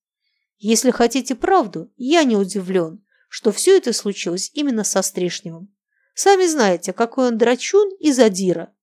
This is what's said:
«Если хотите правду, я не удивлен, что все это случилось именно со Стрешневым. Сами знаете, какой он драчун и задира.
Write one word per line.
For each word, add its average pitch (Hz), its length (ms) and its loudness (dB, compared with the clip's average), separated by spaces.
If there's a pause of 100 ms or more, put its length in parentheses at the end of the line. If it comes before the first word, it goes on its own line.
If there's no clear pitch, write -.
(580)
«Если 226 320 0
хотите 240 440 0
правду, 254 640 -2
я 294 280 2
не 233 120 2
удивлен, 185 680 -2 (260)
что - 240 -2
все 381 240 4
это 254 160 0
случилось 185 640 -6
именно 262 300 -2
со 190 180 -2
Стрешневым. 175 720 -8 (400)
Сами 381 320 2
знаете, 202 460 0
какой 240 360 0
он 233 100 -2
драчун 254 600 2
и 302 140 0
задира. 190 720 0